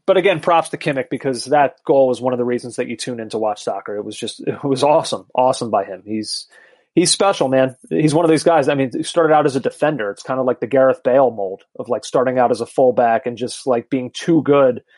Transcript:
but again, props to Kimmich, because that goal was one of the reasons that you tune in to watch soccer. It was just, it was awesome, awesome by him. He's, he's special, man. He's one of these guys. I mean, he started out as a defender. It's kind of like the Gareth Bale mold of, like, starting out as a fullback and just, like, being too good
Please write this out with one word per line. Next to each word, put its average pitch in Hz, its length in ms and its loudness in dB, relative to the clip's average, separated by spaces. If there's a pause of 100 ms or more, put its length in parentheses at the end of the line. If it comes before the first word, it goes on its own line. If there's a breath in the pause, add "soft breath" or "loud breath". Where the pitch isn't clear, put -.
but 185 100 4
again, 180 220 2
props 165 300 0
to - 80 -12
Kimmich, 135 340 -4
because 127 360 -6
that 143 380 2
goal 135 220 4
was 120 140 0
one 127 140 -2
of 120 40 -4
the 123 60 0
reasons 120 320 -4
that 123 100 -4
you 120 100 -10
tune 123 220 -10
in 110 120 -10
to 113 80 -6
watch 107 260 -4
soccer. 101 320 -8
It 104 80 -8
was 104 120 -12
just, - 300 -10
it 131 160 -6
was 139 220 0
awesome, 147 500 0
awesome 127 360 0
by 101 140 0
him. 92 220 -14
He's, 107 400 -8 (480 soft breath)
he's 175 160 2
special, 196 380 2
man. 131 280 2 (140)
He's 151 240 0
one 170 100 2
of 160 60 4
these 156 140 4
guys. 156 240 4
I 147 60 2
mean, 135 200 -2
he 156 80 -6
started 156 320 2
out 151 100 6
as 139 120 2
a 131 40 0
defender. 127 500 -2
It's - 120 -12
kind 131 180 -4
of 127 60 0
like 123 140 -2
the 123 60 -6
Gareth 131 360 2
Bale 131 280 4
mold 98 340 -8 (140)
of, 123 120 -8
like, 113 160 -4
starting 127 320 0
out 120 120 4
as 113 120 -2
a 110 40 -8
fullback 120 600 2
and 120 100 -8
just, 117 300 -8
like, 120 240 -2
being 127 200 -4
too 165 320 0
good 135 400 2 (160 soft breath)